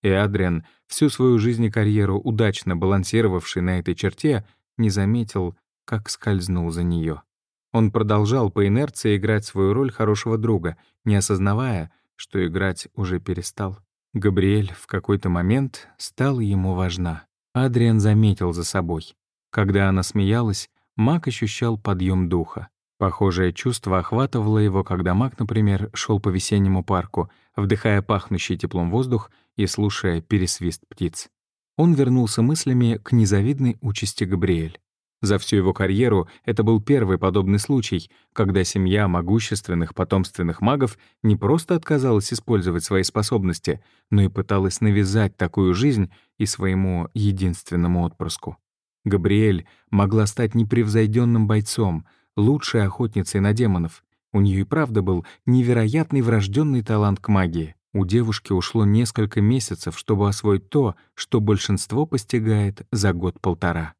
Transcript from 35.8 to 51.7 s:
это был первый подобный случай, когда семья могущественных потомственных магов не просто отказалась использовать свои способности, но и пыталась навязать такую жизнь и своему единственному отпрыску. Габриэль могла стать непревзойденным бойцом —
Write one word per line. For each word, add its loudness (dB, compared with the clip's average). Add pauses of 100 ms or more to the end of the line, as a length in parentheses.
это -2
был 2
первый 2
подобный 0
случай, -4 (220)
когда 0
семья 0
могущественных -2
потомственных -2
магов 0 (240)
не 4
просто 0
отказалась 0
использовать -2
свои 0
способности, -2 (300)
но 4
и 4
пыталась -2
навязать 2
такую 0
жизнь 0 (240)
и -2
своему -2
единственному -2
отпрыску. -8 (460)
Габриэль 2 (240)
могла 2
стать -4
непревзойденным 2
бойцом — 0 (320)